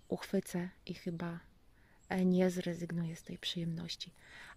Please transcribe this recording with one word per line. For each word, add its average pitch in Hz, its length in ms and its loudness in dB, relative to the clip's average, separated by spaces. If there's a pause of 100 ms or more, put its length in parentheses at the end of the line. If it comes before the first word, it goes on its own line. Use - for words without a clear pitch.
uchwycę 180 600 0 (160)
i 180 80 -6
chyba, 170 460 -6 (680)
e, 185 160 4
nie 185 240 8
zrezygnuję 170 680 -2
z - 80 -14
tej 180 140 -10
przyjemności. 170 760 -4 (440)